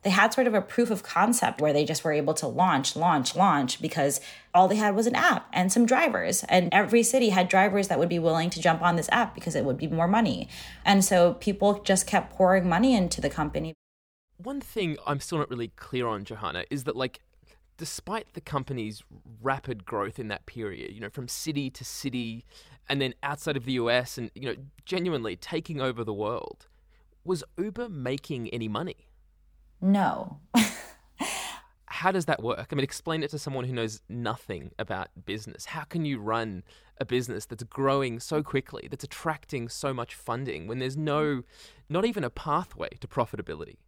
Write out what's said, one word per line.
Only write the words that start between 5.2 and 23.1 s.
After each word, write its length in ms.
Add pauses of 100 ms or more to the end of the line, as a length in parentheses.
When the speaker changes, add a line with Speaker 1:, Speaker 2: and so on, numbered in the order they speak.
Speaker 1:
and 180
some 140
drivers. 600
And 280
every 300
city 280
had 180
drivers 400
that 100
would 100
be 100
willing 320
to 120
jump 180
on 160
this 160
app 220
because 200
it 100
would 120
be 120
more 200
money. 400 (380)
And 180
so 300
people 460
just 260
kept 260
pouring 340
money 280
into 260
the 80
company. 460 (640)
Speaker 2:
One 240
thing 340 (100)
I'm 140
still 160
not 140
really 260
clear 300
on, 180
Johanna, 460
is 140
that, 120
like, 240 (560)
despite 560
the 80
company's 640 (400)
rapid 420
growth 340
in 100
that 180
period, 480
you 60
know, 100
from 180
city 400
to 160
city 640 (420)
and 140
then 100 (100)